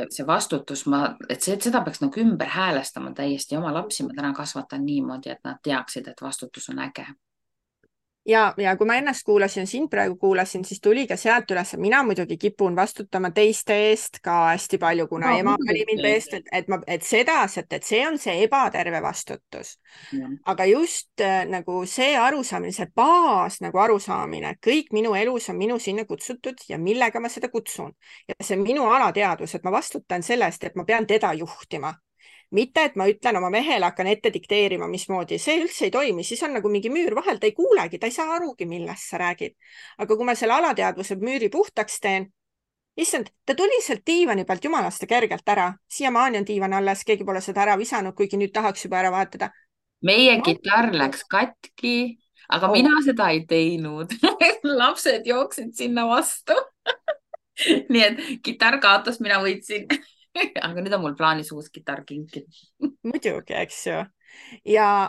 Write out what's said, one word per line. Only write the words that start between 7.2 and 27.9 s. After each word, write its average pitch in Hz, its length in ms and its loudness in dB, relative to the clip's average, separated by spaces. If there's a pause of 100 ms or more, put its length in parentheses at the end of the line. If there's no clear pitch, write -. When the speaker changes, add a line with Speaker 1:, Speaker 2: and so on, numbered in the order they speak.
Speaker 2:
Ja, 220 320 4
ja 190 220 2
kui 220 80 2
ma 233 80 4
ennast 269 320 -2
kuulasin, 196 400 2
sind 269 240 -4
praegu 196 240 0
kuulasin, 190 480 2
siis 196 160 -12
tuli 226 280 4
ka 175 120 -2
sealt 233 320 2
üles, 180 240 -2
et - 40 -8
mina 208 240 4
muidugi 180 360 -2
kipun 202 360 0
vastutama 190 600 -2
teiste 214 400 4 (140)
eest - 340 -2
ka 175 120 0 (180)
hästi 180 260 -4
palju, 165 280 0
kuna 165 200 -4
Speaker 1:
No, 233 120 4
Speaker 2:
ema 262 180 2
Speaker 1:
muidugi. 277 100 -4
Speaker 2:
pani 214 220 0
mind 208 180 0
eest, 214 260 0
et, 190 180 -10
et 180 200 -2
ma, 190 60 0 (100)
et 170 160 -4
seda, 254 380 2 (160)
et, 170 160 -8
et 156 100 -6
see 220 240 0
on 320 100 -4
see 185 280 -4
ebaterve 185 580 0
vastutus. - 720 -10 (400)
Speaker 1:
Jah. 262 180 -6 (140)
Speaker 2:
Aga 190 260 0
just, 311 480 0
äh, 190 320 2
nagu 180 340 -4
see 262 300 2
arusaamine, 240 560 0
see 190 240 -8
baas 233 680 4
nagu 185 220 2
arusaamine, 180 800 0
kõik 285 320 0
minu 220 240 2
elus 233 320 -2
on 175 80 -6
minu 220 200 0
sinna 208 280 -4
kutsutud 247 640 -10
ja 156 100 -8
millega 226 400 0
ma 233 80 -6
seda 247 240 -8
kutsun. - 400 -8 (360)